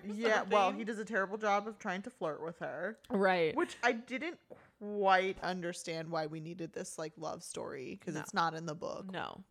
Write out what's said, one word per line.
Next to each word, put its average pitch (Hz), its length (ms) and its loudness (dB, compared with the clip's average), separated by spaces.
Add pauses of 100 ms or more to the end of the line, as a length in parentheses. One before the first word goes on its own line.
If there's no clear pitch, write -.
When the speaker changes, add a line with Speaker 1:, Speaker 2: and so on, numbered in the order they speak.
Speaker 1:
Yeah, 214 440 4
well, 196 180 8
Speaker 2:
something. 190 100 0
Speaker 1:
he 226 60 -4
does 208 140 -4
a 220 60 -4
terrible 196 320 0
job 208 320 2
of 220 100 -10
trying 190 240 -4
to 247 80 -10
flirt 160 320 -4
with 165 180 -6
her. 165 380 -6 (120)
Speaker 2:
Right. 185 440 6
Speaker 1:
Which 330 280 0
I 247 100 6
didn't 254 460 -4 (420)
quite 190 640 4
understand 170 680 -4
why 160 160 0
we 156 140 -6
needed 165 320 -8
this, - 260 -8
like, 160 200 -6
love 165 240 -6
story, 147 600 -8
'cause 160 120 -6
Speaker 2:
No. - 60 -4
Speaker 1:
it's - 120 -10
not 165 220 2
in 160 100 -6
the 156 100 -4
book. - 380 -6
Speaker 2:
No. 170 380 -6